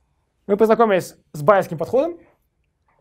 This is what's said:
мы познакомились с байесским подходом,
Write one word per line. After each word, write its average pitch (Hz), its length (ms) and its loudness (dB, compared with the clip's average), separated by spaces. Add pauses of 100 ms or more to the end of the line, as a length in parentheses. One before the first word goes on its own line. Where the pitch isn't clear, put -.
(460)
мы 196 100 -2
познакомились 208 580 2 (180)
с 151 100 -12
байесским 180 360 0
подходом, 277 400 -4 (840)